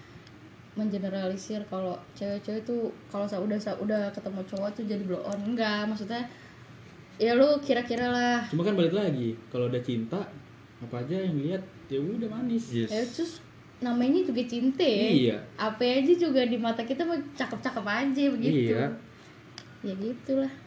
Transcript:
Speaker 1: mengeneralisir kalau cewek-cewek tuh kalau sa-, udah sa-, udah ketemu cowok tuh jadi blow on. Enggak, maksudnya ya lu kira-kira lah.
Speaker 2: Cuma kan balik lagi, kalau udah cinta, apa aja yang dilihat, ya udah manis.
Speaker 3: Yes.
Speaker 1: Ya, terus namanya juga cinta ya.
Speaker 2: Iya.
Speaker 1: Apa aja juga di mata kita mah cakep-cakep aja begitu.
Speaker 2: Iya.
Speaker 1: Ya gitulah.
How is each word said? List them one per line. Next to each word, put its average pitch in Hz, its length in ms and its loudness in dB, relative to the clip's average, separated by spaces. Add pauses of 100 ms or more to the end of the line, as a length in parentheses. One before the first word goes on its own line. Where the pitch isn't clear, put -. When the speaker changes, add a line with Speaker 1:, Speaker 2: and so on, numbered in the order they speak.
(720)
Speaker 1:
mengeneralisir 196 920 -4
kalau 190 280 -4 (200)
cewek-cewek 208 500 -4
tuh 240 180 -2 (240)
kalau 202 180 -4
sa-, 202 160 -4
udah 208 160 0
sa-, 208 220 -2
udah 208 320 0
ketemu 196 340 -6
cowok 196 300 -4
tuh 233 100 -6
jadi 202 160 -2
blow 185 220 -2
on. 202 240 -4
Enggak, 214 400 0
maksudnya 220 400 -4 (920)
ya 226 180 2
lu 285 260 6
kira-kira 240 480 0
lah. 240 400 2
Speaker 2:
Cuma 165 160 0
kan 208 100 2
balik 170 180 4
lagi, 139 440 0 (120)
kalau 123 200 0
udah 123 120 0
cinta, 120 460 -2 (540)
apa 120 180 -10
aja 139 200 -4
yang 185 160 0
dilihat, 165 280 -2 (240)
ya 135 160 -4
udah 226 280 -2
manis. 233 420 -2
Speaker 3:
Yes. 120 180 0
Speaker 1:
Ya, 220 160 0
terus - 340 -6 (400)
namanya 247 420 4
juga 254 200 0
cinta 247 400 0
ya. 240 260 6
Speaker 2:
Iya. 123 300 6 (180)
Speaker 1:
Apa 220 260 -2
aja 262 320 6
juga 311 280 4
di 240 140 2
mata 226 260 0
kita 254 220 0
mah 330 160 0 (120)
cakep-cakep 240 540 -4
aja 262 460 0
begitu. 151 420 4
Speaker 2:
Iya. - 120 2 (960)
Speaker 1:
Ya 196 120 -4
gitulah. 254 580 -2 (160)